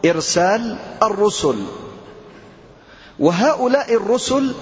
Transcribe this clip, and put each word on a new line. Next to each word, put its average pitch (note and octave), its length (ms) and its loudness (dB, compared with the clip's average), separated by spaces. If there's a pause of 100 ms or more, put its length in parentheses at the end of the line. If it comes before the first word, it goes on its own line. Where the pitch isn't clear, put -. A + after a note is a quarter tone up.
إرسال F#3 680 0 (260)
الرسل، G3+ 540 0 (1600)
وهؤلاء B3 760 2
الرسل B3 680 0